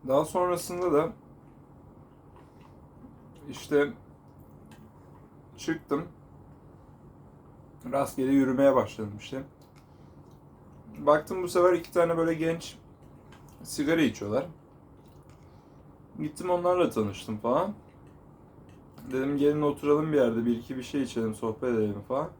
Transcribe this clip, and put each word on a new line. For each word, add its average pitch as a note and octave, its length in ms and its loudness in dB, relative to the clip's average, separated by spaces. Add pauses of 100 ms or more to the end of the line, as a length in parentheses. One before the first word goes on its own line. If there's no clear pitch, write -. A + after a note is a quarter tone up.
Daha C#3 180 2
sonrasında F3+ 680 -2
da D3+ 200 2 (2250)
işte C#3+ 440 0 (1600)
çıktım. D#3+ 500 -4 (1800)
Rastgele C3+ 400 0
yürümeye C3+ 440 6
başladım G#2+ 440 -2
işte. - 240 -12 (1500)
Baktım D3+ 460 2
bu F3 40 -4
sefer F3+ 260 4
iki E3+ 180 -4
tane E3+ 260 2
böyle E3 160 0
genç E3 440 -4 (840)
sigara D#3+ 380 0
içiyorlar. A2+ 440 0 (1700)
Gittim D3+ 300 -6
onlarla F3+ 400 2
tanıştım G#2+ 480 -4
falan. D#3+ 360 0 (1400)
Dedim C3+ 260 -2
gelin D3 240 4
oturalım D3 500 2
bir D3 60 4
yerde, A#2 280 4
bir A#2 120 2
iki C3 200 -10
bir B2 60 -8
şey C#3 180 -4
içelim, A2+ 340 -4
sohbet A2+ 340 -4
edelim G#2+ 380 0
falan. C#3+ 220 -4 (100)